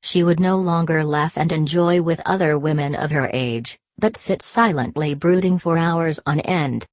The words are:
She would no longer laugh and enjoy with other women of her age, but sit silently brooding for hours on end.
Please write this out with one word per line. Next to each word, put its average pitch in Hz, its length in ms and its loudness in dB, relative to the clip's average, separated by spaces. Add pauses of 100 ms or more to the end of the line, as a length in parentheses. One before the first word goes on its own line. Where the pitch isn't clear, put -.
She 180 160 0
would 170 160 2
no 185 180 2
longer 165 460 0
laugh 151 340 -2
and 156 140 0
enjoy 170 500 2
with 165 240 0
other 175 320 2
women 147 380 0
of 151 160 -2
her 143 220 0
age, 120 440 -4 (220)
but 226 180 0
sit - 240 -2
silently 147 720 0
brooding 180 440 2
for 165 180 0
hours 165 480 0
on 147 160 0
end. 143 520 -2